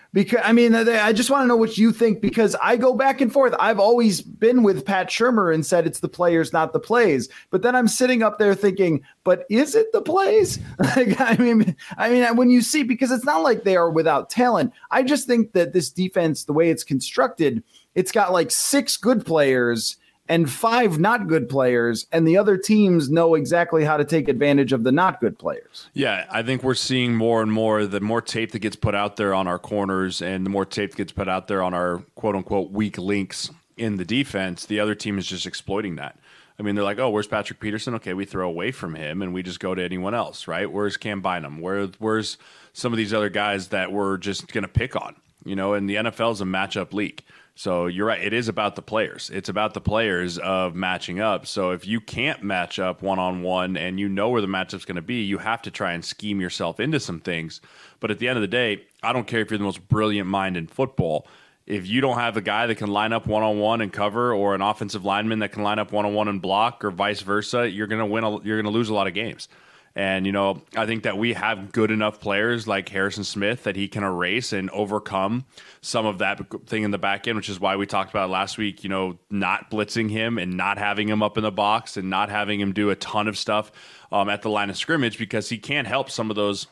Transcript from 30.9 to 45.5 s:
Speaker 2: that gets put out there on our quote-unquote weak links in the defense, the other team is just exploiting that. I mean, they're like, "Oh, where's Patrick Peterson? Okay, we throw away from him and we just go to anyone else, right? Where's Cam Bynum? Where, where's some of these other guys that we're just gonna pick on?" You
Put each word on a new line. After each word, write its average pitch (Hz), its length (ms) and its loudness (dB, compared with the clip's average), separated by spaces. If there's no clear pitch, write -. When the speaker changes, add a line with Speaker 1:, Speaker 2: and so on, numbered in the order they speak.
Speaker 2:
that - 40 -16
gets 98 160 -6
put 98 160 -4
out 92 180 -4
there 98 160 -2
on 90 120 -2
our 87 240 -2
quote-unquote 98 560 -2
weak 101 260 -4
links 98 540 -4
in 107 200 -4
the 92 100 -6
defense, 95 580 -4
the 104 160 -4
other 104 140 0
team 101 240 -6
is 90 80 -6
just 90 180 -8
exploiting 98 520 -6
that. 71 220 -14
I 104 40 -10
mean, 104 120 -2
they're 101 100 0
like, 101 140 -2
"Oh, 127 120 0
where's 104 160 -2
Patrick 107 340 -6
Peterson? 110 360 -6
Okay, 92 180 -8
we 98 100 -4
throw 92 240 -4
away 87 220 -4
from 85 240 -10
him 78 260 -8
and 92 140 -6
we 92 80 -6
just 90 180 -10
go 92 140 -4
to 90 100 -4
anyone 92 300 -4
else, 90 340 -6
right? 90 220 -4
Where's 98 260 -4
Cam 101 240 -6
Bynum? 82 400 -6
Where, 98 280 -4
where's 110 400 -2
some 120 220 -4
of - 20 -2
these 110 160 -2
other 104 160 0
guys 101 400 -2
that 92 240 -4
we're 98 240 0
just 95 360 -8
gonna 98 160 -4
pick - 280 -2
on?" - 200 -8
You 98 120 -8